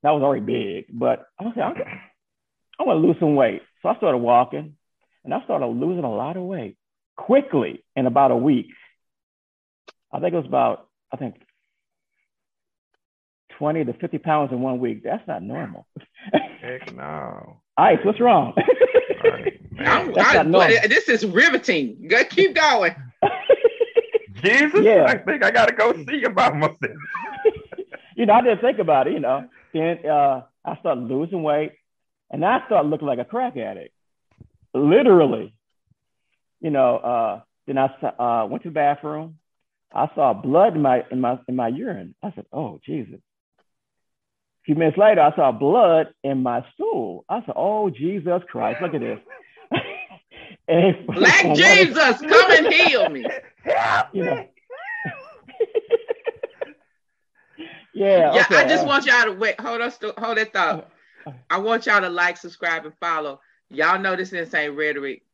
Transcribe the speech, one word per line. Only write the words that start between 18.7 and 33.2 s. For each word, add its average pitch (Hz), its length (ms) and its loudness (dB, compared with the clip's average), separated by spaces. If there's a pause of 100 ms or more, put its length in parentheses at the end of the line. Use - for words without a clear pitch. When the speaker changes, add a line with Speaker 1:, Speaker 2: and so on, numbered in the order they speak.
Speaker 2:
Right, - 480 -2
man. - 160 -4
Speaker 3:
I'm, - 260 0
Speaker 1:
That's 226 180 4
Speaker 3:
I, - 20 4 (100)
Speaker 1:
not 151 40 0
normal. 185 300 6 (120)
Speaker 3:
this - 180 2
is 220 180 0
riveting. 185 840 0
Go, 392 160 4
keep - 300 2
going. 240 380 2 (280)
Speaker 1:
<laughs> - 1200 0
Speaker 2:
Jesus, 285 400 4
Speaker 1:
Yeah. 202 240 8
Speaker 2:
I 202 100 2
think - 280 -2
I 196 60 2
gotta 233 220 4
go 226 200 2 (120)
see 262 200 -4
about 175 320 0
myself. 151 240 -2
<laughs> 120 100 -6 (1300)
Speaker 1:
You 233 80 0
know, 208 80 6
I 240 80 6
didn't 233 180 2
think 240 200 0
about 147 280 2
it, 180 60 -2
you - 80 -6
know. 135 260 -2 (260)
Then, 165 320 -4
uh, 143 360 2 (240)
I 170 120 -8
started 127 280 -4
losing 160 360 -6
weight, 151 300 -2 (600)
and 147 140 -6
I 233 200 0
started 151 240 0
looking 151 180 -4
like 123 120 -4
a 123 60 -6